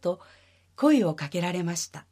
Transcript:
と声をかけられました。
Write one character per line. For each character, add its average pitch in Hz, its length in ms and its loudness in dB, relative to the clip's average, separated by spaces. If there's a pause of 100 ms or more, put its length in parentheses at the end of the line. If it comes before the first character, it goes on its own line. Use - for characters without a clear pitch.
と 180 180 -4 (560)
声 285 280 4
を 165 100 0
か 147 160 -8
け 175 100 -6
ら 175 120 -4
れ 180 100 -4
ま 170 140 -4
し - 140 -8
た。 - 220 -20